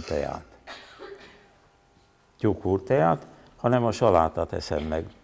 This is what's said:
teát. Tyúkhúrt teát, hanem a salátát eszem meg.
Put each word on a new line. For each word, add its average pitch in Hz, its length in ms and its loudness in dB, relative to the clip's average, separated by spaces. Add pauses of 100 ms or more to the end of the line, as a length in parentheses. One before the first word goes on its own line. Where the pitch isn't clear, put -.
teát. 69 380 -6 (1900)
Tyúkhúrt 95 480 0
teát, 156 420 2 (280)
hanem 120 300 2
a 113 60 2
salátát 85 640 2
eszem 80 300 -4
meg. 80 300 -6 (100)